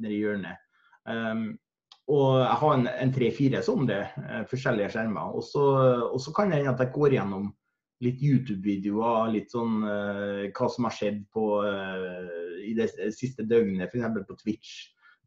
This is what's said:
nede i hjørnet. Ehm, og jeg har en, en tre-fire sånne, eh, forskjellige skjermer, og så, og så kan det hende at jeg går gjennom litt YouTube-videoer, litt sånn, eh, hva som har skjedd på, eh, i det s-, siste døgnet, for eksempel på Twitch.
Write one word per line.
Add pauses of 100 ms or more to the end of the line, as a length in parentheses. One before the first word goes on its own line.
nede
i
hjørnet. (480)
Ehm, (680)
og
jeg
har
en, (200)
en
tre-fire
sånne, (280)
eh,
forskjellige
skjermer,
og
så, (440)
og
så
kan
det
hende
at
jeg
går
gjennom (520)
litt
YouTube-videoer,
litt
sånn,
eh,
hva
som
har
skjedd (140)
på, (220)
eh,
i
det
s-,
siste
døgnet,
for
eksempel
på
Twitch. (360)